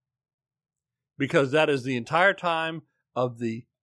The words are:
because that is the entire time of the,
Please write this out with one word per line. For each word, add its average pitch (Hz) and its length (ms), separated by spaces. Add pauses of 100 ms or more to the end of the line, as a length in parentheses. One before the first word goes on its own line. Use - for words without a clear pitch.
(1200)
because 139 320
that 156 180
is 135 140
the 127 140
entire 165 360
time 165 480 (340)
of 123 220
the, 117 280 (180)